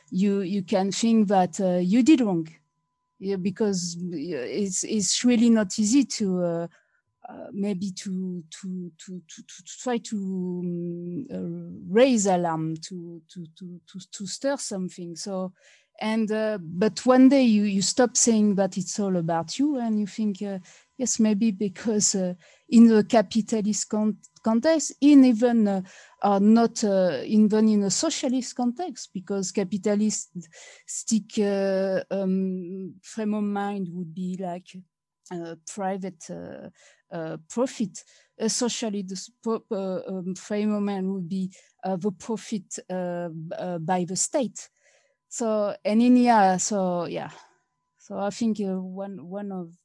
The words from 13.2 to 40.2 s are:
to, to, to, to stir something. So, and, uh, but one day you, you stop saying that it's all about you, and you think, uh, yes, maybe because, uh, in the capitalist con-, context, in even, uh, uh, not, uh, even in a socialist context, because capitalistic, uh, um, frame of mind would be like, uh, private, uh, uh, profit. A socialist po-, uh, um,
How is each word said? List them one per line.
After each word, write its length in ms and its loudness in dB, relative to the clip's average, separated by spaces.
to, 160 -16
to, 300 -16
to, 120 -18
to 160 -12
stir 300 -4
something. 580 -8
So, 380 -6
and, 280 -2
uh, 300 -2
but 460 -4
one 240 8
day 140 6
you, 200 4
you 180 0
stop 360 2
saying 380 4
that 220 0
it's 220 -6
all 160 0
about 420 -2
you, 200 0
and 200 -2
you 100 -2
think, 340 -4
uh, 160 -6
yes, 220 -4
maybe 320 4
because, 640 -2
uh, 180 -2
in 200 10
the 160 6
capitalist 840 2
con-, 300 0
context, 560 2
in 240 10
even, 440 4
uh, 140 0
uh, 160 4
not, 440 6
uh, 400 2
even 460 4
in 140 4
a 80 0
socialist 640 -2
context, 580 -6
because 380 -6
capitalistic, 1000 -2
uh, 720 0
um, 920 -4
frame 320 -6
of 80 -2
mind 480 -4
would 240 -10
be 260 -6
like, 340 -10
uh, 240 -10
private, 640 -8
uh, 380 -14
uh, 220 -10
profit. 560 -4
A 100 -2
socialist 800 -6
po-, 260 -4
uh, 380 -4
um, 260 -6